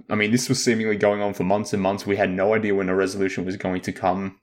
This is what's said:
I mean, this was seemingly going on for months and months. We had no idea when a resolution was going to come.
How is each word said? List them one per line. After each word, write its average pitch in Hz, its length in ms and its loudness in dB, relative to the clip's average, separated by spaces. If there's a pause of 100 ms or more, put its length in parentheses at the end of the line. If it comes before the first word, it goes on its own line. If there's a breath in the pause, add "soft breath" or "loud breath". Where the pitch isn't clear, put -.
(120)
I - 20 -4
mean, 107 160 2
this 120 180 0
was 131 160 0
seemingly 110 320 2
going 104 280 2
on 101 100 0
for 92 100 -4
months 104 300 0
and 98 80 0
months. 95 240 0
We 101 120 0
had 95 120 2
no 95 240 2
idea 104 220 2
when 95 140 0
a 92 60 2
resolution 95 480 0
was 92 140 -6
going 92 240 -4
to 95 100 -6
come. 95 520 -4